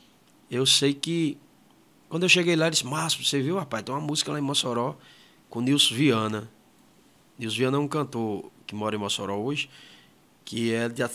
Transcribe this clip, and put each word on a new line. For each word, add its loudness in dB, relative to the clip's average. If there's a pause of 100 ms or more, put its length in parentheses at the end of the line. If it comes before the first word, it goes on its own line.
(500)
eu 0
sei 4
que, -2 (680)
quando -4
eu 2
cheguei 6
lá, 4
ele 2
disse, 0
"Márcio, -2
você 0
viu, 0
rapaz? -4
Tem -6
uma -2
música -2
lá -2
em -2
Mossoró 0 (540)
com -6
Nilson 2
Viana." 2 (880)
Nilson -4
Viana 2
é 4
um 0
cantor -4 (160)
que -12
mora -2
em -2
Mossoró -4
hoje, -4 (760)
que -2
é 0
de, -4 (140)